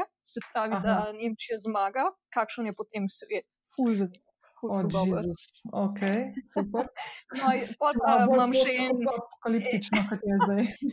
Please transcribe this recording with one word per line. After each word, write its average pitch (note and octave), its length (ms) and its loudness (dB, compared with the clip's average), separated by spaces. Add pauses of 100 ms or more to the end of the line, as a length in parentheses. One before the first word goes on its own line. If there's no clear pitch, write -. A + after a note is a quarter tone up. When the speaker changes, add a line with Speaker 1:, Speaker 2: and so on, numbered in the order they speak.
(200)
Speaker 1:
se - 240 -10
pravi, A3 300 -4
Speaker 2:
Aha. F#3 80 -2
Speaker 1:
da G3+ 120 2 (160)
Nemčija A3 480 -6
zmaga, G#3 460 -2 (220)
kakšen A3+ 400 -2
je G#3 60 -4
potem G#3 340 -6
svet. - 400 -4 (220)
Ful A#3+ 240 0
zanimivo. F#3+ 300 -2 (320)
Ful, A3+ 160 -6
Speaker 2:
O, G3+ 60 -2
Speaker 1:
ful F3+ 100 0
dober. F#3 340 0
Speaker 2:
Jezus. - 460 -8
Okej, G3+ 540 -2 (260)
super. A3+ 400 -4 (260)
Speaker 1:
<laughs> - 220 -16
No, C4 160 2
je, B3+ 220 2
pol D4 220 0
pa A#3+ 120 2
Speaker 2:
Malo A#3 160 6
bolj C4 140 6
Speaker 1:
imam B3 180 6
še C4 240 6
en B3+ 160 2
Speaker 2:
postapokaliptično, A#3 1120 -2
kot - 180 -4
je G3 160 2
zdaj. G3+ 240 4 (300)